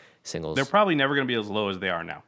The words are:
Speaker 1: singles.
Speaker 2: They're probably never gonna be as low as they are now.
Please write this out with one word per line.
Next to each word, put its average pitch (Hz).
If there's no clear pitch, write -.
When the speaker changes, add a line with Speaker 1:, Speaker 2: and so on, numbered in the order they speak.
Speaker 1:
singles. 80
Speaker 2:
They're 139
probably 196
never 139
gonna 139
be 123
as 107
low 104
as 92
they 95
are 85
now. 78